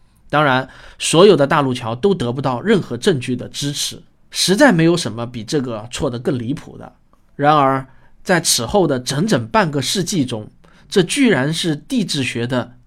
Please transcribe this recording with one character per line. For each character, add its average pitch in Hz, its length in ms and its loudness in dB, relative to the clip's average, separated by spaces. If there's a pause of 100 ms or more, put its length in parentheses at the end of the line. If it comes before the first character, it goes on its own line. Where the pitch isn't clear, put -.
(300)
当 151 140 2
然， 131 240 2 (300)
所 170 280 6
有 190 100 8
的 139 100 4
大 151 140 2
陆 135 140 0
桥 120 200 -6
都 190 200 0
得 120 180 -4
不 139 80 -6
到 131 200 -2
任 190 200 2
何 123 160 -8
证 151 220 0
据 123 160 -4
的 123 140 -8
支 143 240 -6
持， - 300 -8 (280)
实 - 240 0
在 254 180 6
没 160 120 4
有 170 120 4
什 165 140 -6
么 117 160 -8
比 123 160 -10
这 151 180 -2
个 113 300 -8
错 127 180 -6
得 120 100 -6
更 127 200 -4
离 110 160 -6
谱 135 240 -14
的。 - 160 -18 (400)
然 143 220 2
而， 135 300 2 (360)
在 175 180 2
此 - 240 -2
后 185 220 2
的 135 140 -2
整 143 260 -2
整 131 220 0
半 214 200 2
个 139 140 -2
世 190 220 -4
纪 160 200 -2
中， 107 240 -8 (400)
这 196 140 4
居 254 260 0
然 147 240 2
是 160 220 -2
地 208 300 -4
质 147 180 -4
学 120 240 -4
的 123 400 -6